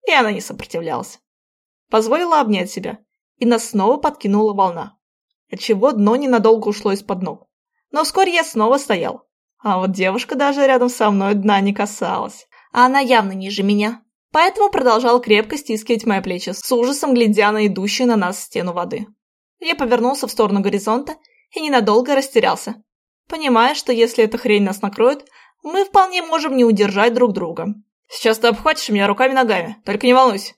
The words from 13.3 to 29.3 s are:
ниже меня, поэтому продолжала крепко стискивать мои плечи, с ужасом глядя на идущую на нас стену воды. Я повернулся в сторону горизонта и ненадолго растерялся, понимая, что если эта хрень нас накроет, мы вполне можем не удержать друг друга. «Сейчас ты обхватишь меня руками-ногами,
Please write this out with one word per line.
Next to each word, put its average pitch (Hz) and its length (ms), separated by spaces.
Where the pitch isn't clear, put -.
ниже 196 320
меня, 208 400
поэтому 381 380
продолжала 247 500
крепко 214 380
стискивать 220 480
мои 196 160
плечи, 185 300
с - 200
ужасом 262 420
глядя 214 380
на 214 160
идущую 202 400
на 240 80
нас 190 280
стену 180 300
воды. 175 340
Я 330 160
повернулся 247 520
в - 40
сторону 202 300
горизонта 214 540
и 330 60
ненадолго 254 540
растерялся, 220 680
понимая, 269 460
что 294 180
если 226 320
эта 220 140
хрень 208 260
нас 196 180
накроет, 233 440
мы 359 200
вполне 370 380
можем 320 340
не 247 80
удержать 208 500
друг 208 200
друга. 170 400
«Сейчас 220 320
ты 240 80
обхватишь 311 420
меня 202 180
руками-ногами, 220 800